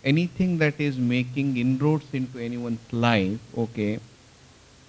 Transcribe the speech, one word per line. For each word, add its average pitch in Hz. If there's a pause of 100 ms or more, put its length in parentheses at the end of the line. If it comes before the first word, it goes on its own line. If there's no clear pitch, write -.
anything 170
that 151
is 147
making 127
inroads 135
into 131
anyone's 117
life, 113 (180)
okay, 113 (920)